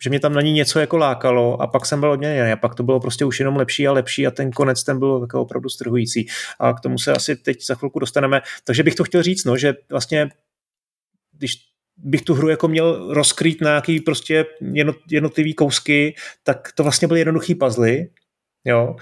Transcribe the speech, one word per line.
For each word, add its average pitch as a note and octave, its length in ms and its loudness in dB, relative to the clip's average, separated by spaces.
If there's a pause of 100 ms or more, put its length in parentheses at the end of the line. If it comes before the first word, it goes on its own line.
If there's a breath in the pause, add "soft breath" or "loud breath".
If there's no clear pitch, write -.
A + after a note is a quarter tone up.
že B2+ 60 -2
mě C#3 100 0
tam D3 140 0
na D3 80 2
ní D3+ 120 2
něco D3+ 260 2
jako D3+ 180 0
lákalo B2 640 2
a C3 60 -2
pak - 180 -2
jsem D3 140 -2
byl D3 120 2
odměněný C#3 400 0
a G#2+ 40 0
pak - 200 -2
to B2 80 -4
bylo C3 160 2
prostě B2 260 -2
už B2+ 140 -2
jenom C3+ 160 0
lepší C#3 320 0
a C#3 40 2
lepší C3+ 360 0
a B2+ 40 0
ten C3+ 200 -4
konec, C3 320 0
ten C3+ 160 -2
byl C3+ 220 2
jako A#2+ 200 -4
opravdu B2+ 280 -6
strhující. A#2 580 -2 (320 loud breath)
A B2 140 2
k A#2+ 60 -6
tomu B2+ 180 -4
se C#3 160 0
asi C3+ 220 -2
teď - 300 -6
za C3 100 -2
chvilku - 240 -6
dostaneme. C3+ 420 0 (220 loud breath)
Takže C3 200 0
bych - 120 0
to E3 80 0
chtěl F3 200 0
říct, F#3 220 0
no, B2+ 120 2
že C#3 160 0 (160)
vlastně, C#3+ 400 -2 (1080)
když A#2+ 160 -6 (440)
bych C#3 240 -2
tu E3+ 120 2
hru D3+ 160 2
jako D#3 180 0
měl D#3 460 0
rozkrýt D#3 480 2
na D3+ 80 2
nějaký D3+ 300 2
prostě D#3 460 0 (160)
jedno-, D3 340 0 (160)
jednotlivý D3+ 420 0
kousky, D3 600 0 (280 loud breath)
tak - 320 -2
to D#3 80 0
vlastně D3 240 2
byly E3 120 4
jednoduchý D#3+ 360 0
puzzly, B2 540 2 (560)
jo, A#2+ 360 2